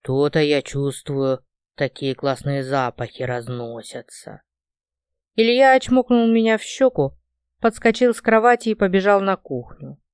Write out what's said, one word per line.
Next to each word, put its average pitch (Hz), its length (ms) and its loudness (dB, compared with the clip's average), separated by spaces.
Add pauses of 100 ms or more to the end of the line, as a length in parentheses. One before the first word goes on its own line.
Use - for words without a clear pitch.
"То-то 143 380 -2
я 147 220 0
чувствую, 139 800 -6 (320)
такие 135 400 -6
классные 139 480 -4
запахи 127 600 -6
разносятся". 120 1200 -12 (920)
Илья 254 460 4
чмокнул 247 440 2
меня 226 320 2
в - 40 -6
щёку, - 580 -2 (400)
подскочил 226 540 2
с - 80 -8
кровати 226 480 4
и 214 60 0
побежал 196 440 2
на 196 160 0
кухню. - 640 -14 (120)